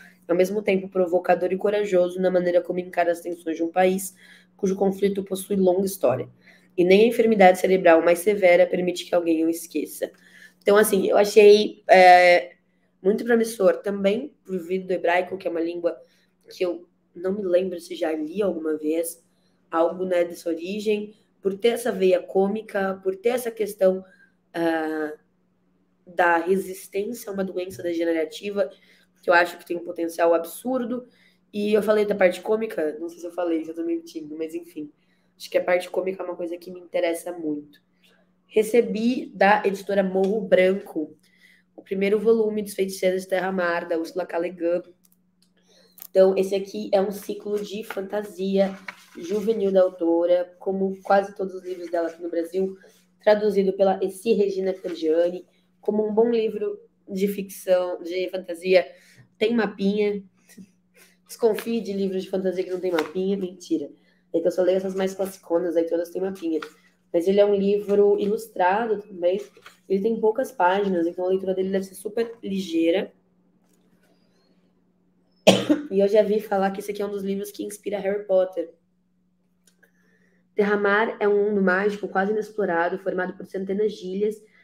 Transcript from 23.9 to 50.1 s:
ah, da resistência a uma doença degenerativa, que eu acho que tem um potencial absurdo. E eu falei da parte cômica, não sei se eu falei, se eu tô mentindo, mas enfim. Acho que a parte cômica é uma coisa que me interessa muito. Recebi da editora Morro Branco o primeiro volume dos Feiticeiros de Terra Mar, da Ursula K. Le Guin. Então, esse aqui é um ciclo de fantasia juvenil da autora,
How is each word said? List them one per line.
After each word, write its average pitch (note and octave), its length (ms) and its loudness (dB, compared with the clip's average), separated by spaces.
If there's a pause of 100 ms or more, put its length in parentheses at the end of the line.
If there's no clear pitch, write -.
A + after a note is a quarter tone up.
ah, D#3 600 -2 (920)
da F3 320 0
resistência F#3+ 920 -6
a G3 40 -10
uma G3 100 -6
doença F#3 380 -10
degenerativa, E3+ 880 -4 (540)
que - 60 -6
eu F3+ 40 4
acho F3 240 2
que - 80 -20
tem E3+ 120 -6
um E3+ 60 -10
potencial E3+ 500 0
absurdo. A#3+ 720 -4 (460)
E G#3 200 -2
eu G#3 80 4
falei G#3 240 2
da G3+ 100 -2
parte F#3 260 2
cômica, G#3+ 580 -4
não E3+ 80 -8
sei E3 120 -16
se F3 60 -14
eu E3+ 60 -12
falei, E3 320 -2
se D#3+ 80 -12
eu D#3+ 40 -12
tô E3 80 -8
mentindo, E3 540 -8
mas D#3+ 160 -8
enfim. D#3+ 380 -12 (460)
Acho - 120 -18
que - 80 0
a F3 60 0
parte F3+ 260 -2
cômica F#3 320 -6
é F3+ 40 -10
uma F3 100 -8
coisa F3 220 -10
que F3+ 120 -18
me F3+ 100 -16
interessa F3 520 -4
muito. D3+ 500 -8 (680)
Recebi A3 840 0
da G3 280 4
editora G3 380 -2
Morro F#3+ 400 0
Branco F#3 720 0 (600)
o - 80 -20
primeiro G3+ 360 0
volume G#3+ 440 2
dos G3 100 -12
Feiticeiros F#3+ 480 -2
de F#3+ 80 -10
Terra F#3 220 0
Mar, F3 360 -2
da F3 100 -2
Ursula E3+ 280 -6
K. F3 140 -6
Le F3 100 -4
Guin. E3+ 320 -2 (1300)
Então, F#3+ 260 6
esse F#3+ 200 -2
aqui G3+ 360 -6
é G3 80 2
um G3+ 120 0
ciclo G#3 520 -8
de F#3+ 200 -10
fantasia F#3+ 920 -2 (400)
juvenil G3 560 -2
da F#3+ 120 8
autora, F3 720 0